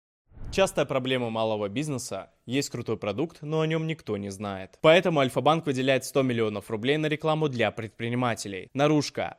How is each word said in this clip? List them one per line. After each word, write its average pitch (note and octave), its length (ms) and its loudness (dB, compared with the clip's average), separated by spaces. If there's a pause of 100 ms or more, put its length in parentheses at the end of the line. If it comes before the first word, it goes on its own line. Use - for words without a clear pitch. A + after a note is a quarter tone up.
(560)
Частая F#3 300 2
проблема B2+ 440 -2
малого A2 380 0
бизнеса: A#2 640 -6 (160)
есть C3+ 240 -2
крутой A#2 260 -6
продукт, G#2 460 -4
но D3+ 180 -2
о D#3 80 0
нем D#3+ 200 -2
никто D#3 280 -6
не G2+ 140 -6
знает. G2 500 -10
Поэтому E3 400 6
Альфа-банк C#3 460 2
выделяет C3 400 2
сто - 160 2
миллионов A2+ 500 -2
рублей A#2 240 0
на D#3 120 0
рекламу D#3 420 0
для A2+ 220 2
предпринимателей. A2+ 1040 -4
Наружка, C#3 640 0